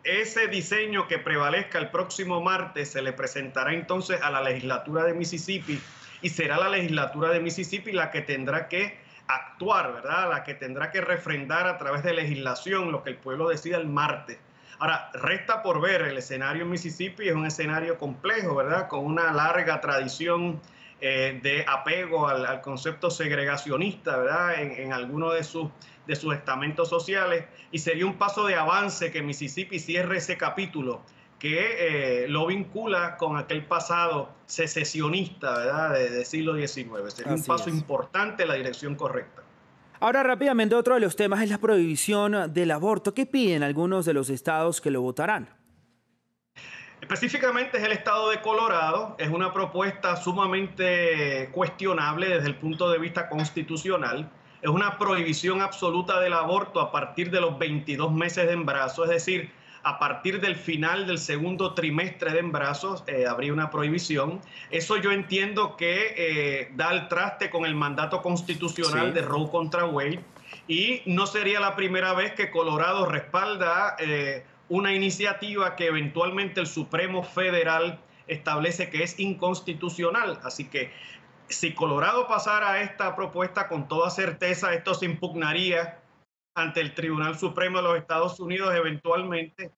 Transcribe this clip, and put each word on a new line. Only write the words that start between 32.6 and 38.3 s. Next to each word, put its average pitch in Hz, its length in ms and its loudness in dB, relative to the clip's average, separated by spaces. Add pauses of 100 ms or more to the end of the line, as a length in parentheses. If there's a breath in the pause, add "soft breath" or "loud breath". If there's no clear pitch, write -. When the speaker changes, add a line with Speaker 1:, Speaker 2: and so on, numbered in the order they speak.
Speaker 1:
con 156 180 -2
aquel 147 300 -4
pasado 170 640 0 (140)
secesionista, 156 1120 -2
¿verdad? 143 360 0
De, 127 160 2
del 123 160 -2
siglo 160 280 -2
diecinueve. 117 580 -6
Sería 135 220 -4
un 160 60 0
Speaker 2:
Así - 80 -6
Speaker 1:
paso 170 220 2
Speaker 2:
es. 160 60 -2
Speaker 1:
importante 180 680 -2